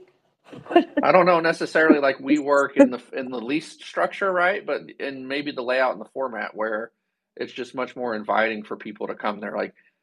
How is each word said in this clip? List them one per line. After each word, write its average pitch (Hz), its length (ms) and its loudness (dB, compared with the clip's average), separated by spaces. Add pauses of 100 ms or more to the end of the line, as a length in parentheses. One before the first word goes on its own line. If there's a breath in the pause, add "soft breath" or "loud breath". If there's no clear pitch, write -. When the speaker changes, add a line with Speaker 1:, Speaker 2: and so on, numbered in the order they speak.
(520)
Speaker 1:
<laughs> - 500 0
Speaker 2:
I 143 80 4
don't 175 160 8
know 175 140 6
necessarily 160 580 4
like 139 200 2
WeWork 139 580 2
in 269 140 8
the, 123 120 -8 (100)
in 131 180 -6
the 127 80 -8
lease 135 340 -4
structure, - 580 -4
right? 180 340 0
But 143 180 -4 (180)
in 135 260 -10
maybe 143 260 -6
the 127 100 -8
layout 127 300 0
and 90 80 -12
the 110 120 -16
format 117 420 -6
where 110 380 -6 (440)
it's 123 160 -8
just 127 220 -12
much 127 220 -8
more 123 180 -6
inviting 107 480 -2
for 104 140 -12
people 104 320 -10
to 104 60 -8
come 104 260 -6
there. 104 160 -8
Like, 98 180 -6 (280)